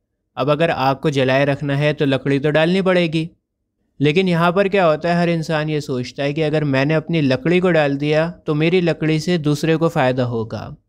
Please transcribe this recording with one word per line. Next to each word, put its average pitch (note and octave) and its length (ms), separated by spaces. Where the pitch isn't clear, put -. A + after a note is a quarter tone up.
अब C3 120
अगर D3+ 200
आग C3+ 260
को D#3 140
जलाए C3+ 360
रखना C#3 300
है D3 180
तो D3 120
लकड़ी C#3 340
तो D3+ 120
डालनी E3 300
पड़ेगी, F3 480
लेकिन D#3 300
यहाँ E3+ 220
पर F#3+ 180
क्या F#3+ 160
होता D#3+ 280
है, E3+ 60
हर E3+ 100
इंसान D#3+ 400
ये D3+ 120
सोचता C3+ 420
है C#3+ 100
कि D#3 80
अगर D3+ 240
मैंने C#3 280
अपनी D#3+ 280
लकड़ी C#3+ 380
को F3+ 120
डाल D3 260
दिया D3+ 320
तो D#3 80
मेरी E3+ 260
लकड़ी D#3 380
से F3 180
दूसरे D3+ 400
को D#3+ 120
फ़ायदा C3 360
होगा। A2+ 500